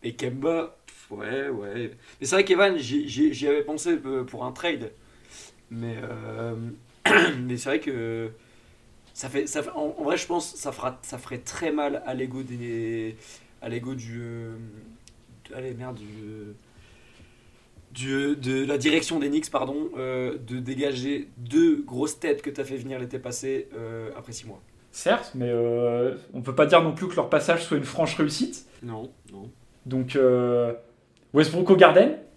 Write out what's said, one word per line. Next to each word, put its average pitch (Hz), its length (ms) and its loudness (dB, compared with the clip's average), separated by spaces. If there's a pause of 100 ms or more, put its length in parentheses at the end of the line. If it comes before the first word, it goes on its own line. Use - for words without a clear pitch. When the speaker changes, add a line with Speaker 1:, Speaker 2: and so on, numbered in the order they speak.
Speaker 1:
Et 117 120 -6
Kemba, 156 600 -4 (340)
ouais, 110 380 -6
ouais. 107 420 -6 (300)
Mais 139 60 -8
c'est 127 100 0
vrai - 80 6
qu'Evan, 190 320 6
j'y, 143 320 -2
j'y, 139 240 4
j'y 127 140 -4
avais 147 160 4
pensé, 151 420 -2
euh, 131 200 -2
pour 123 200 -10
un 127 80 -6
trade. 127 380 -4 (800)
Mais, 117 320 -6
euh, 113 520 -8 (500)
<clears throat> 160 420 6
mais 123 100 -2
c'est 120 120 -6
vrai 147 120 2
que 113 500 -4 (840)
ça - 140 -10
fait, 285 180 -2
ça 151 160 -4
fait, - 80 -8
en, 151 280 -4
en - 60 -6
vrai, 160 120 2
je - 100 -4
pense 170 260 -4
que - 60 -16
ça - 140 -6
fera, - 300 -6
ça - 160 -12
ferait 123 200 -10
très - 340 -4
mal 147 340 -2
à 127 80 -6
l'ego 127 280 -6
des, 113 760 -6 (460)
à 117 60 -10
l'ego 120 260 -6
du, 117 280 -10
euh, 117 320 -10 (1000)
allez, 127 200 -8
merde, 113 220 -10
du, 104 100 -16 (180)
euh, 104 280 -14 (1400)
du, 127 200 -6
euh, 143 240 2
de 131 280 0
la 143 140 0
direction 156 400 2
des 143 100 0
Knicks, 151 220 -2
pardon, 139 460 -2
euh, 127 400 -4 (100)
de 123 120 -8
dégager 131 720 -4 (100)
deux 160 480 4
grosses 131 340 -4
têtes 147 220 0
que 147 80 -6
t'as 143 140 -6
fait 131 120 -8
venir 131 220 -8
l'été 123 200 -8
passé, 135 580 -6
euh, 113 400 -8
après - 160 -14
six - 140 -14
mois. 98 140 -16 (300)
Speaker 2:
Certes, - 440 0
mais, 123 140 -2
euh, 120 680 2 (180)
on 127 80 -8
peut 127 140 -6
pas 196 120 6
dire 165 160 8
non 160 100 2
plus 185 160 -6
que 175 80 -4
leur 165 120 0
passage 165 360 2
soit 156 120 -2
une 135 80 0
franche - 300 -2
réussite. - 520 -2 (160)
Speaker 1:
Non, 117 280 -10 (220)
non. 98 180 -16 (340)
Speaker 2:
Donc, 127 320 -2
euh, 123 560 6 (640)
Westbrook 156 360 4
au 190 60 12
Garden 180 400 10 (200)